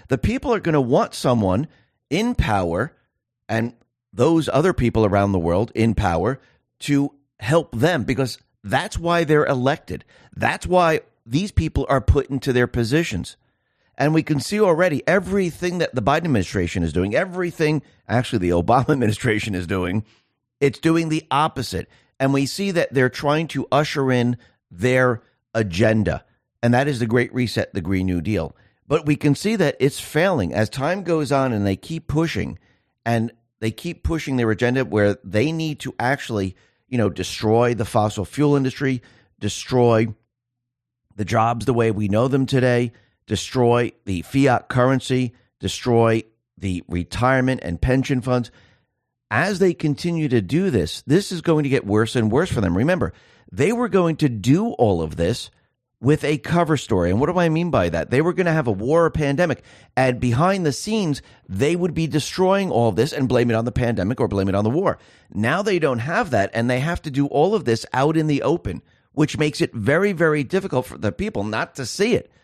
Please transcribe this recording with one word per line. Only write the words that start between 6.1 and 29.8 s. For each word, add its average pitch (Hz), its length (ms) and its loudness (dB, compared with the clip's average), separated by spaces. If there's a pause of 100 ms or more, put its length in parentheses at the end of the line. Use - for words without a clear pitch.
to 143 320 0 (280)
help 143 340 0
them 131 300 0
because 123 340 -4 (240)
that's 131 360 -4
why 170 260 0
they're 147 220 2
elected. 139 580 -2 (300)
That's - 320 -4
why 170 340 2 (260)
these 156 240 -2
people 151 380 -2
are 135 120 2
put 127 300 2
into 131 220 -2
their 123 160 4
positions. 120 680 -2 (600)
And 151 180 2
we 160 80 2
can 151 160 -2
see 208 220 -2
already 170 480 2
everything 180 680 0
that 160 140 -2
the 120 100 -4
Biden 139 160 2
administration 98 680 -2
is 80 80 -2
doing, 95 240 0
everything 170 640 -2 (260)
actually 117 300 0
the 87 120 0
Obama 98 380 2
<laughs> - 20 -
administration 110 640 0
is 90 100 -6
doing, 92 380 -2 (560)
it's 139 180 0
doing 165 300 2
the 156 240 -2
opposite. 135 560 -2 (320)
And 135 120 2
we 139 140 2
see 196 240 -4
that 165 240 0
they're 127 140 4
trying 151 400 -2
to - 240 -6
usher 139 400 0
in 123 240 2 (340)
their 127 500 2 (320)
agenda. 104 720 0 (380)
And 120 120 4
that 135 120 2
is 131 140 -2
the 123 60 -2
Great 120 280 0
Reset, 120 400 -2
the 101 60 -6
Green 92 260 -2
New 90 140 0
Deal. 82 360 -4 (300)
But 156 180 -2
we 147 120 0
can 143 180 2
see 220 220 -2
that 160 240 0